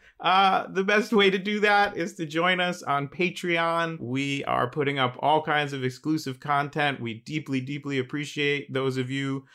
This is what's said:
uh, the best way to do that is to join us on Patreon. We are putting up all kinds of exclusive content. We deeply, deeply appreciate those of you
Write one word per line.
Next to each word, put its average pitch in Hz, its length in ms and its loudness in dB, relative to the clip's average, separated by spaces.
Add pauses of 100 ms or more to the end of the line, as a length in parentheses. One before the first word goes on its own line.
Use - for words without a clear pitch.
(180)
uh, 190 520 4
the 180 120 0
best 208 300 2
way 202 160 6
to 185 100 4
do 208 220 -2
that 202 340 4
is 165 200 -4
to 170 100 -8
join 170 340 2
us 175 240 -2
on 143 240 0
Patreon. 170 920 -2
We 139 440 -4
are 123 260 0
putting 143 280 -2
up 127 200 0
all 151 240 4
kinds 147 320 0
of 131 100 -4
exclusive 139 560 -4
content. 143 600 -2
We 113 180 -6
deeply, 139 400 -4
deeply 139 380 -4
appreciate 143 720 -4
those 131 240 -2
of 127 140 -4
you 135 340 -4 (100)